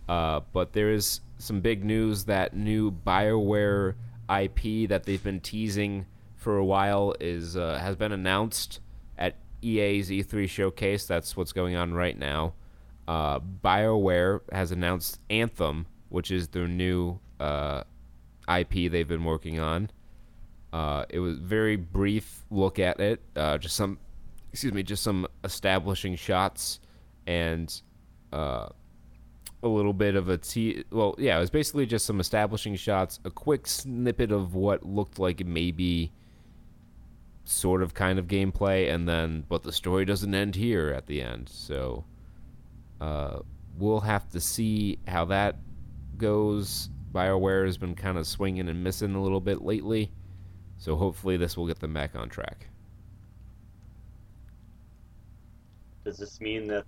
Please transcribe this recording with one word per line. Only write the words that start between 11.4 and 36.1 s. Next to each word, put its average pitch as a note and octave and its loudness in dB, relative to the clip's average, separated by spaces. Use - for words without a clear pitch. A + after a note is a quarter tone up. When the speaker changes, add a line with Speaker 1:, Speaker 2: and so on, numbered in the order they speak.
Speaker 1:
going F2+ 0
on E2+ 0
right E2+ 0
now. D2+ -2
Uh, D2+ 0
BioWare F#2+ 4
has F2+ 0
announced F2+ 0
Anthem, F2 0
which F2 -4
is F2+ 0
their F2 -2
new, F2+ 0
uh, D2 -2
I F2+ 2
P F2 0
they've E2 2
been E2 -2
working D#2+ -2
on. D#2+ 0
Uh, D2+ -2
it E2+ -4
was F2 -2
very G#2+ 2
brief G2 0
look G2 4
at F2+ 2
it, G2+ 2
uh, D2+ 2
just E2 -4
some, G2 0
excuse B2 -2
me, G2 0
just G2+ -4
some F#2+ 2
establishing F#2+ 0
shots - 0
and, E2 -2
uh, B1+ -4
a A#2+ 0
little G#2 4
bit G2 4
of F#2 2
a F2+ 2
te-, - -2
well, G#2+ 2
yeah, A2+ 4
it - 4
was F2 2
basically C#3+ 2
just A2 0
some G2+ 0
establishing G#2 0
shots, F#2+ 0
a F#2+ -6
quick - 0
snippet A#2+ 0
of F#2+ 2
what G2 2
looked G2 -2
like F#2 2
maybe E2+ 0